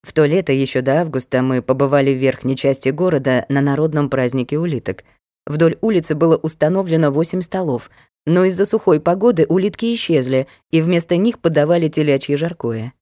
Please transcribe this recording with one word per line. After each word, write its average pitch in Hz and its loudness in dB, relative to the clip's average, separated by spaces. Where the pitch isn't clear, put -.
В - -16
то 156 2
лето, 156 0
еще 135 0
до 139 2
августа, 131 -2
мы 131 0
побывали 135 2
в 131 -4
верхней 131 -2
части 135 0
города 143 0
на 139 0
народном 143 0
празднике 131 -2
улиток. 151 -4
Вдоль 156 2
улицы 180 0
было 165 2
установлено 160 0
восемь 165 -2
столов, 165 -6
но 180 4
из-за 190 0
сухой 185 2
погоды 185 2
улитки 196 -2
исчезли, 135 0
и 160 2
вместо 170 0
них 226 0
подавали 160 2
телячье 143 0
жаркое. 127 -6